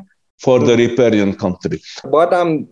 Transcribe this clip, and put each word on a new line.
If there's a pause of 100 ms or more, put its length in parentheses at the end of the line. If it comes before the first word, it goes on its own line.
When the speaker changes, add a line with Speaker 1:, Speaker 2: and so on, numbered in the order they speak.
(400)
Speaker 1:
for
the
riparian
country. (220)
Speaker 2:
What
I'm,